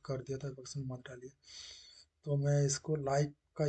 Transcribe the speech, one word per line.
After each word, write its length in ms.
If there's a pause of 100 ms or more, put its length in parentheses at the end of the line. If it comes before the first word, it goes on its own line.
कर 180
दिया, 160
तो 100
perfection 380
मत 220
डालिए। 220 (960)
तो 100
मैं 300
इसको 380
like 300 (220)
का 120